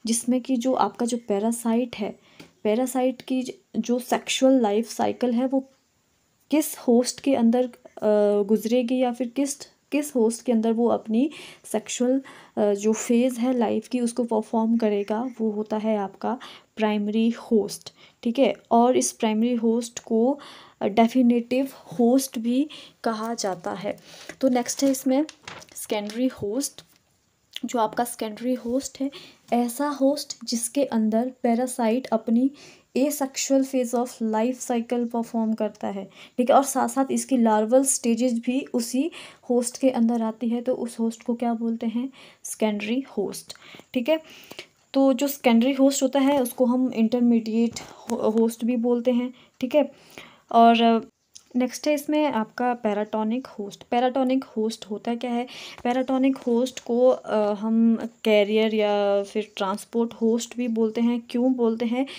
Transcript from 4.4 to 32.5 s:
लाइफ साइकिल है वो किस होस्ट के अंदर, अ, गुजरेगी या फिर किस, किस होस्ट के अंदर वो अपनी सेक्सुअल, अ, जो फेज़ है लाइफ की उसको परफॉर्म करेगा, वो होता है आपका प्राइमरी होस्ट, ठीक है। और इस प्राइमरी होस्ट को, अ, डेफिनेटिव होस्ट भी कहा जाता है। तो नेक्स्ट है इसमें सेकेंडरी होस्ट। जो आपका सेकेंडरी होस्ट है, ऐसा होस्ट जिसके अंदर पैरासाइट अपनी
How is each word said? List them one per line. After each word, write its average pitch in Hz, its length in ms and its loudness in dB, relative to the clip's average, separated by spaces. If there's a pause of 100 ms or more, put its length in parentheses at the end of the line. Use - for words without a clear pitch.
लाइफ 220 280 0
साइकिल 220 420 -2
है 240 160 0
वो 269 220 -2 (840)
किस 302 260 0
होस्ट 240 420 2
के 269 160 2
अंदर, 240 300 4 (200)
अ, 208 580 2
गुजरेगी 226 540 0
या 247 160 0
फिर 247 140 -6
किस, 277 280 -2 (360)
किस 294 240 -4
होस्ट 226 300 0
के 254 60 0
अंदर 226 200 2
वो 226 160 2
अपनी 220 420 0 (360)
सेक्सुअल, 254 560 -2 (360)
अ, 208 160 2
जो 208 200 0
फेज़ 240 460 0
है 254 180 0
लाइफ 214 300 -2
की 247 120 -4
उसको 240 240 -2
परफॉर्म 226 540 0
करेगा, 214 520 -2 (120)
वो 220 100 0
होता 214 260 -6
है 214 200 -2
आपका 208 420 -6 (360)
प्राइमरी 214 540 0
होस्ट, - 640 -2 (300)
ठीक 233 160 -2
है। 262 140 4 (180)
और 240 260 4
इस - 140 0
प्राइमरी 226 440 0
होस्ट 233 440 -2
को, 240 400 0 (420)
अ, - 60 -4
डेफिनेटिव 240 840 2
होस्ट 247 640 0
भी 247 300 -2 (340)
कहा 226 300 -6
जाता 196 380 -6
है। 202 260 -8 (440)
तो 262 80 2
नेक्स्ट 247 340 -2
है 277 80 4
इसमें 269 340 0 (500)
सेकेंडरी 214 520 -4
होस्ट। 240 580 -6 (800)
जो 240 140 -4
आपका 220 240 0
सेकेंडरी 233 500 -6
होस्ट 240 480 -6
है, 277 100 -4 (420)
ऐसा 240 340 0
होस्ट 285 580 0
जिसके 247 380 -2
अंदर 226 480 0 (120)
पैरासाइट 240 640 0
अपनी 233 440 2 (460)